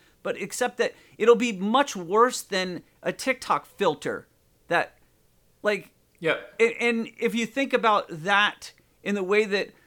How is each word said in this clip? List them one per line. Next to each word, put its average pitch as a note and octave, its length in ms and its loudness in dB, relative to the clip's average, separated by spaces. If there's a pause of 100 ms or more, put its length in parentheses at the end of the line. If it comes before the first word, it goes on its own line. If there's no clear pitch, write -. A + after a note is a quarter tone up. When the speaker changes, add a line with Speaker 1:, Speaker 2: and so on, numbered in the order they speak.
(240)
Speaker 1:
but - 180 -6
except - 360 -4
that - 180 0 (240)
it'll A3+ 160 8
be A#3 160 0
much A3 440 0
worse G#3+ 460 2
than F#3 400 -6 (220)
a F3+ 100 -4
TikTok - 540 -4
filter D3 600 -2 (420)
that, E3+ 260 0 (680)
like, G3+ 300 -4 (300)
Speaker 2:
Yep. - 380 -4
Speaker 1:
and, A3+ 220 4
and A#3 360 -2
if A3+ 160 -2
you A#3 120 -2
think C4+ 260 -4
about G#3+ 380 2
that F#3+ 640 -2 (300)
in G3+ 120 -2
the G3 80 -2
way G#3 220 2
that G3 240 -2 (180)